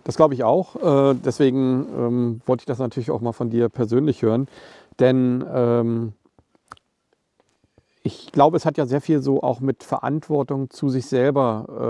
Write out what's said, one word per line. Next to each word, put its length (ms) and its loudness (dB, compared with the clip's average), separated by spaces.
das 120 -6
glaube 180 4
ich 80 -4
auch. 680 2
Äh, 20 2
deswegen, 640 0
ähm, 500 -2
wollte 160 0
ich 40 -20
das 120 -6
natürlich 320 -6
auch 100 -4
mal 120 -4
von 180 -6
dir 180 0
persönlich 540 -2
hören. 260 0
Denn, 540 2
ähm, 600 0
ich 260 -12
glaube, 260 4
es 80 -4
hat 100 -2
ja 100 0
sehr 140 -2
viel 220 0
so 200 0
auch 180 -2
mit 220 -4
Verantwortung 880 -4
zu 200 -4
sich 160 -2
selber, 600 0